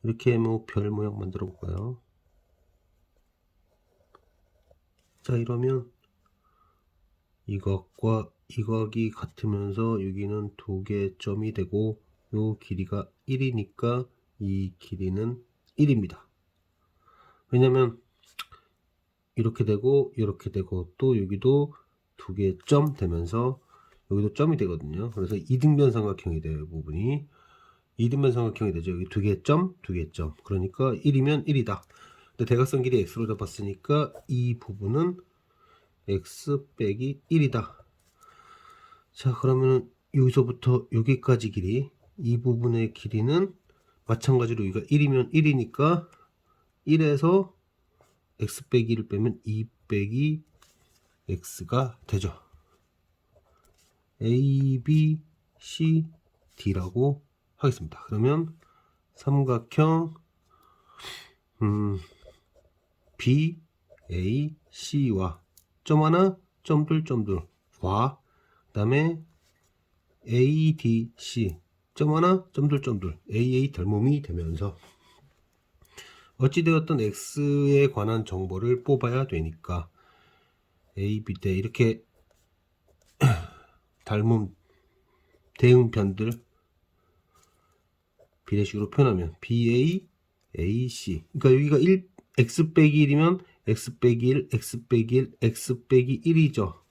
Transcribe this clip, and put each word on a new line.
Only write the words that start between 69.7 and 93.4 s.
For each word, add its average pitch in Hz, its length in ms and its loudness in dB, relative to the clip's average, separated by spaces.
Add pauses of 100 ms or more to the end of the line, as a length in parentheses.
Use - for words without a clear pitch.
에이디씨, 120 1300 0 (380)
점 151 200 0
하나, 180 380 4
점 147 160 0
둘, 143 140 0
점 110 180 -4
둘, 87 180 -6 (120)
에이에이 127 420 0
덜몸이 107 500 0
되면서 85 540 -6 (1600)
어찌되었든 156 640 2
X에 139 880 2
관한 110 380 -2
정보를 95 560 -2
뽑아야 127 440 0
되니까 82 640 -6 (1080)
A, 104 260 -4
B 98 100 -6
대 95 200 -2
이렇게 110 500 0 (1120)
<clears throat> 98 420 2 (500)
닮은 107 440 0 (1040)
대응편들 113 760 4 (2250)
비례식으로 104 440 -2
표현하면 95 500 0
비에이, 120 680 0 (500)
에이씨. 101 760 -4
그러니까 131 220 6
여기가 143 240 4
일, 185 300 4 (280)
X 156 360 2
빼기 151 300 6
일이면 156 420 4 (240)